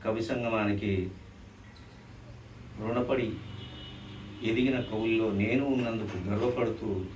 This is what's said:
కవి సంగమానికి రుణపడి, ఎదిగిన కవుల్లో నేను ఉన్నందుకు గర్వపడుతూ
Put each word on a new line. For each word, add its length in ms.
కవి 160
సంగమానికి 880
రుణపడి, 540
ఎదిగిన 360
కవుల్లో 520
నేను 340
ఉన్నందుకు 520
గర్వపడుతూ 880